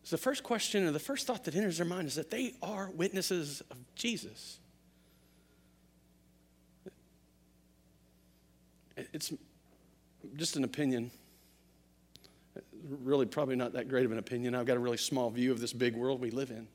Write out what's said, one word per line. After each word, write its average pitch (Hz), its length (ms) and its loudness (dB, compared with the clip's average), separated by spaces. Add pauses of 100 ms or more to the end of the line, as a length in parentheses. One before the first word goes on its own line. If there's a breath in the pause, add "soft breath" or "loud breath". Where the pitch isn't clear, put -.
it's - 80 -10
the 165 80 2
first 262 240 0
question 202 440 2
or 156 40 4
the 147 80 0
first - 280 -4
thought 226 180 -2
that 151 100 -4
enters 180 240 2
their 170 80 2
mind 180 200 -2
is 131 100 -2
that 156 140 -4
they 226 220 -2 (100)
are 196 280 -4
witnesses 175 800 0
of 123 80 -14 (160)
Jesus. - 640 -6 (4000 soft breath)
It, - 160 -10
it's 151 180 -4 (1040)
just 160 200 0
an 135 80 4
opinion. 123 460 0 (1900 loud breath)
Really, 135 220 6
probably 131 320 2
not 123 160 0
that 127 160 -2
great 131 160 6
of 113 80 4
an 113 60 0
opinion. 120 360 -2
I've 123 120 2
got 127 100 6
a 123 40 2
really 120 180 2
small 127 320 2
view 123 200 4
of 117 100 2
this 117 120 -2
big 120 240 2
world 127 240 0
we 120 100 0
live 127 200 -2
in. 110 240 -10